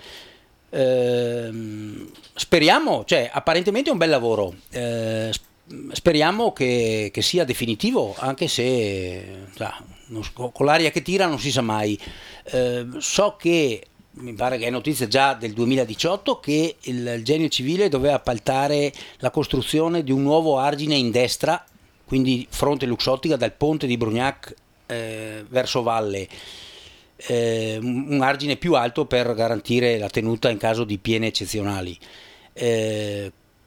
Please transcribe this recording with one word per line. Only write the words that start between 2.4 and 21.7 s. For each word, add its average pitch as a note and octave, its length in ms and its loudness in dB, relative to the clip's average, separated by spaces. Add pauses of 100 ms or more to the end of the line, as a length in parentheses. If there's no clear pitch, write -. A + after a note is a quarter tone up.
cioè, B2 260 2
apparentemente F#3 580 0
è C#4+ 40 2
un G3+ 60 0
bel E3 100 4
lavoro, A2+ 440 2 (180)
eh, A2+ 600 -4
sp-, - 600 -12
speriamo F3 600 4
che, A2+ 600 0
che - 80 -2
sia F3 240 2
definitivo, B2 720 0
anche C3+ 300 -2
se, F#2+ 1000 -2 (100)
sa, - 260 -8 (260)
non A2 160 -10
s-, - 100 -10
co-, B2 160 -8
con C#3 160 0
l'aria D#3 260 4
che D#3+ 100 -2
tira F#3+ 240 2
non D3 140 -2
si C3+ 120 -2
sa B2+ 100 2
mai. G#2+ 380 0 (440)
Eh, B2 420 -2 (140)
so G#3 380 0
che, D#3 480 2 (260)
mi B2 220 -14
pare B2 240 0
che A2+ 80 -4
è A#2+ 40 -2
notizia B2+ 380 -2
già C3+ 260 4
del A2 200 -6
duemiladiciotto, C3 840 0
che D3+ 420 0
il, B2 260 -4 (100)
il A2+ 60 -8
Genio D3+ 240 2
Civile E3 420 0
doveva C#3 260 2
appaltare C#3 760 0 (280)
la B2 120 -2
costruzione D#3 720 0
di C3 80 -2
un C3+ 120 2
nuovo D3+ 340 4
argine D3 380 0
in B2 160 2
destra, B2+ 520 0 (420)